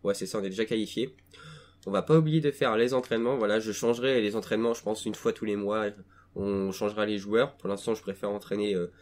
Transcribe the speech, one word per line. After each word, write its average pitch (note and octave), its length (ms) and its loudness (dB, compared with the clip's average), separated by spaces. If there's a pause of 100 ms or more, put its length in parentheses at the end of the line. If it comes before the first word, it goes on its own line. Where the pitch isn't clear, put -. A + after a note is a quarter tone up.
Ouais G2+ 80 2
c'est F#2+ 140 -4
ça, A2 120 -4
on G2 60 -2
est F#2+ 60 -4
déjà A2 160 -2
qualifié. A2 500 -2 (720)
On G2 40 -6
va G2 120 2
pas D#3+ 160 6
oublier D#3 240 4
de D3 80 2
faire B2 260 2
les B2 160 4
entraînements, B2 460 0
voilà, G#2+ 220 2
je A2 120 -2
changerai A#2+ 480 2
les G#2 160 0
entraînements A2+ 380 0
je - 80 -12
pense A2 240 -4
une G#2+ 80 -2
fois - 180 0
tous A2 140 -6
les G2+ 100 0
mois, G#2 300 0 (480)
on G2 360 0
changera G#2 360 -2
les G#2+ 100 0
joueurs. G#2+ 400 2
Pour F#2+ 140 -6
l'instant G2+ 240 -2
je - 80 -6
préfère G2+ 260 -6
entraîner, G2+ 460 -2
euh, F2+ 280 -2